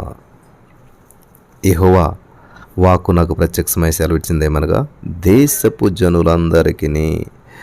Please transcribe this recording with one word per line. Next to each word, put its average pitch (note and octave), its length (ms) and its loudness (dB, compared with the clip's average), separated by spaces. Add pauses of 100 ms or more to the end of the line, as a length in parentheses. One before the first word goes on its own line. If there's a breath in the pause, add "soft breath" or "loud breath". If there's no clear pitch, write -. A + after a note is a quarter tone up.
(1700)
యెహోవా F#2 480 2 (640 loud breath)
వాక్కు F#2 340 2
నాకు E2+ 220 0
ప్రత్యక్షమై E2 560 -2
సెలవిచ్చిందేమనగా, D#2 960 -2 (200)
"దేశపు G2 840 0
జనులందరికీ E2 1400 0 (360 loud breath)